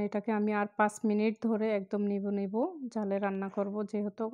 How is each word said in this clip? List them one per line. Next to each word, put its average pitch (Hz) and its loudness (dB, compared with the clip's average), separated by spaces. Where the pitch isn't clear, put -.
এটাকে 208 -2
আমি 214 2
আর 208 0
পাঁচ 208 6
মিনিট 214 4
ধরে 220 2
একদম 202 -2
নিবু 202 -2
নিবু 202 0
জালে 202 0
রান্না 196 -2
করব, 202 -2
যেহেতু 208 -4